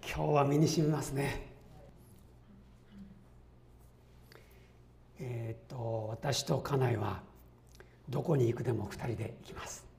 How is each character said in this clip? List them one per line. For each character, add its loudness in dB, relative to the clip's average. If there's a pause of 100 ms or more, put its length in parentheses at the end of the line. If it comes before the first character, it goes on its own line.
今 -2
日 4
は 6
身 4
に 6
染 2
み 4
ま 0
す -4
ね。 -4 (3750)
え -4
ー -20
っ -20
と、 -2
私 -2
と 2
家 0
内 4
は -2 (880)
ど 0
こ 4
に 6
行 0
く -4
で 0
も -2
二 -8
人 -2
で -6
行 -18
き -16
ま -10
す。 -14 (120)